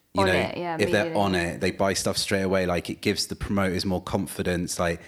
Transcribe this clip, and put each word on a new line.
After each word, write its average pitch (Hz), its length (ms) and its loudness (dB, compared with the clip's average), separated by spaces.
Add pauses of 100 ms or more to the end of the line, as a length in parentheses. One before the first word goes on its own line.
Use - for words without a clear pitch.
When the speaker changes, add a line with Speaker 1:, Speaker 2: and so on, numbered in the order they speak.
(120)
Speaker 1:
you 190 100 2
Speaker 2:
On 190 40 4
Speaker 1:
know, 185 60 4
Speaker 2:
it, - 240 0
yeah, 170 240 -4
Speaker 1:
if 175 100 4
they're 104 160 4
Speaker 2:
immediately. - 160 0
Speaker 1:
on 98 140 2
it, 85 240 -2
they 92 100 0
buy 98 220 0
stuff 95 260 -2
straight 98 240 0
away. 92 240 2
Like, 87 240 -2
it - 100 -8
gives - 280 0
the 90 80 -6
promoters 95 480 0
more 90 180 0
confidence. 90 760 -2
Like, 85 300 0